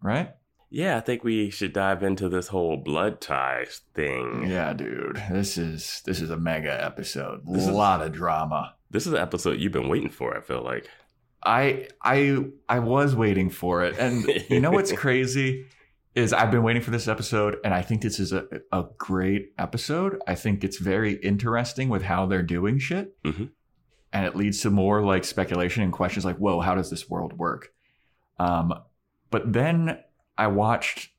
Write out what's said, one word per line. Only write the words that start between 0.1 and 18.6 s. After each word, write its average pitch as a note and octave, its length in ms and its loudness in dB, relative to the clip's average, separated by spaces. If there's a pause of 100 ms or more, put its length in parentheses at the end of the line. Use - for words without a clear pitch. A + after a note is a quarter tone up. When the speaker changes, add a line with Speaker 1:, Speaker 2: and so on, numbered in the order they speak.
Speaker 2:
Yeah, E3 280 -2
I A2+ 40 -2
think A#2+ 240 -4
we A2 260 0
should F#2+ 220 -6
dive G2 300 2
into F#2+ 260 0
this F2+ 200 -2
whole E2+ 280 0
blood D2+ 440 -2
ties C2 600 -4 (120)
thing. B1+ 540 -4
Speaker 1:
Yeah, F2+ 240 -2
dude. C#2 580 -6
This G2 280 0
is, D#2+ 480 -6
this F2 140 -4
is D#2+ 100 -6
a E2 60 -4
mega D#2 480 -2
episode. - 600 -8
Speaker 2:
This F#2 200 0
Speaker 1:
A F#2+ 40 2
Speaker 2:
is G2 40 0
Speaker 1:
lot G2 280 4
of D#2+ 100 -4
drama. D#2 600 -2 (160)
Speaker 2:
This - 160 -2
is E3 60 -2
the D#2+ 80 2
episode F2 400 -2
you've G2 120 -2
been B1+ 160 -2
waiting F2 220 0
for, A#1+ 260 -6
I A1 40 -6
feel B1 220 -6
like. B1 260 -6 (540)
Speaker 1:
I, C3 460 2 (140)
I, C#3 420 4 (240)
I B2 120 2
was C3 340 4
waiting G2+ 360 4
for F2 340 0
it. E2+ 140 0
And A#2+ 260 0 (240)
you B2+ 120 4
know D3 120 4
what's G3 200 2
Speaker 2:
<laughs> - 40 -2
Speaker 1:
crazy C3 680 0 (480)
is A#2 180 2
I've G#2+ 180 4
been A#2 140 6
waiting A#2 180 2
for A2+ 80 -6
this A2 180 -2
episode, G#2 560 0
and G2+ 80 2
I F2+ 100 2
think G#2+ 200 0
this G#2+ 180 -2
is F#2 120 0
a, F#2+ 140 -2 (260)